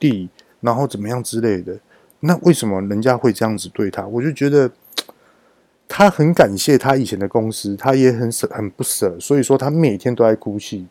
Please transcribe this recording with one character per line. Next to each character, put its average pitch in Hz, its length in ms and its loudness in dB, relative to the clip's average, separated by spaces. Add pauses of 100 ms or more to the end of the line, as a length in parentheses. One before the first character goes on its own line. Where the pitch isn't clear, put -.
地， 101 300 -2 (300)
然 117 140 0
后 135 120 0
怎 113 120 -8
么 104 120 -8
样 123 120 -4
之 113 200 -6
类 104 180 0
的。” 90 180 -10 (460)
那 165 180 2
为 175 100 6
什 117 160 -4
么 95 140 -2
人 101 200 -4
家 123 140 2
会 120 160 2
这 113 120 -4
样 110 140 -2
子 92 160 -12
对 101 160 -4
他？ 98 160 -8
我 117 160 -4
就 156 80 -2
觉 139 180 -2
得 139 220 4 (1160)
他 202 200 4
很 160 240 2
感 110 240 4
谢 135 220 4
他 135 160 2
以 135 100 0
前 101 140 -6
的 98 80 -4
公 110 240 0
司， 101 240 -6
他 135 220 0
也 127 160 6
很 117 180 -4
舍-， - 240 -4
很 104 160 -6
不 - 140 -8
舍， 90 340 -4
所 143 180 0
以 139 60 4
说 135 160 2
他 131 100 -4
每 147 300 2
天 123 160 -2
都 117 100 2
在 113 120 6
哭 104 200 -8
泣， 98 340 -10